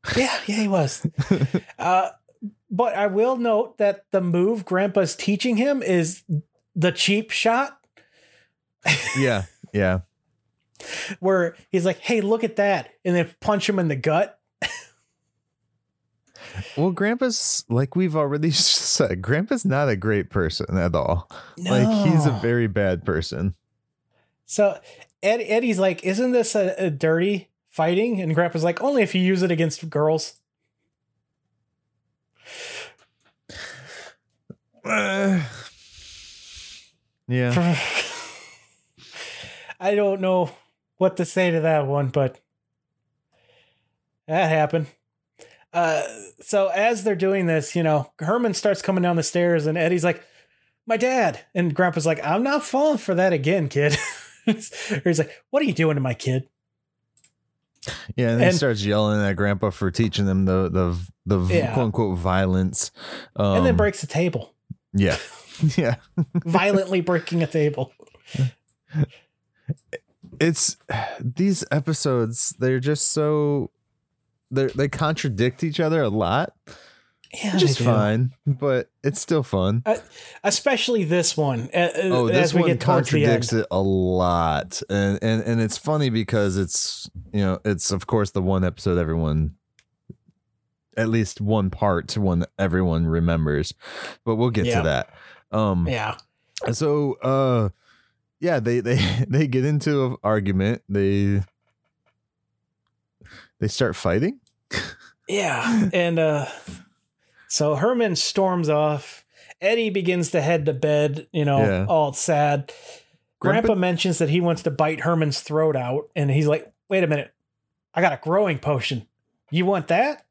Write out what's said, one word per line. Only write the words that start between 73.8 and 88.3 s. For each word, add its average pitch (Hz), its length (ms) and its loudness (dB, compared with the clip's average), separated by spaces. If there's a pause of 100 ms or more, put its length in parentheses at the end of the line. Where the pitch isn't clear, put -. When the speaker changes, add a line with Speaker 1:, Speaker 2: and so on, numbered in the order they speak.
Speaker 2:
they're, 131 200 0
they 139 180 0
contradict 127 760 -2
each 156 160 -4
other 160 220 2
a 117 80 2
lot. 107 440 0 (800)
Speaker 1:
Yeah, 202 200 -4
Speaker 2:
Which 185 100 2
is 139 140 2
Speaker 1:
they 120 80 -2
do. 120 60 4
Speaker 2:
fine, 110 420 2 (120)
but 135 440 -2 (140)
it's 147 180 -2
still 156 220 0
fun. 104 420 0
Speaker 1:
Uh, 220 100 2 (480)
especially 226 600 0
this 170 320 2
one, 131 360 -2
uh, 170 40 0
uh, 175 140 2 (120)
Speaker 2:
Oh, 175 240 2
this 107 100 4
Speaker 1:
as 170 160 4
we 175 80 4
Speaker 2:
one 165 100 4
Speaker 1:
get 127 100 0
towards 135 300 2
the 110 120 4
Speaker 2:
contradicts 113 300 2
Speaker 1:
end. 110 80 2
Speaker 2:
it - 100 -4
a 92 100 2
lot. 90 1080 2
And, 101 320 0
and, 110 220 0
and 117 180 0
it's 110 160 -2
funny 151 320 -2
because 104 480 0
it's, - 520 -2 (220)
you 104 80 -2
know, 95 240 0
it's, 101 280 0
of 95 160 -4
course, 104 240 0